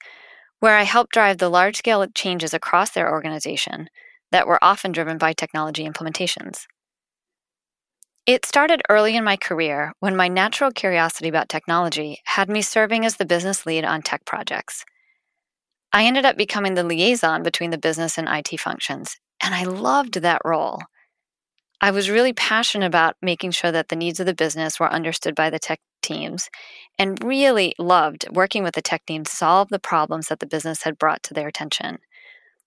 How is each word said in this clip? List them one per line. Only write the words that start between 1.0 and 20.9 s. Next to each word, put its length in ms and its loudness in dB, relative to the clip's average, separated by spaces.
drive 260 4
the 120 2
large-scale 680 2
changes 380 -4
across 380 0
their 200 0
organization 800 -6
that 160 2
were 160 6
often 300 4
driven 240 -6
by 160 0
technology 520 -6
implementations. 760 -8
It 200 4
started 440 2
early 260 4
in 80 0
my 140 2
career 640 -4
when 140 0
my 120 4
natural 420 2
curiosity 600 0
about 200 0
technology 760 -2
had 220 0
me 140 0
serving 420 2
as 140 0
the 80 -2
business 400 0
lead 180 -2
on 200 -2
tech 200 -4
projects. 640 -8
I 140 4
ended 200 4
up 120 4
becoming 380 -2
the 80 2
liaison 580 0
between 300 -4
the 80 -4
business 400 -2
and 100 -4
I 140 -2
T 120 -10
functions, 640 -8
and 140 -4
I 80 -2
loved 580 -2
that 240 0
role. 340 -2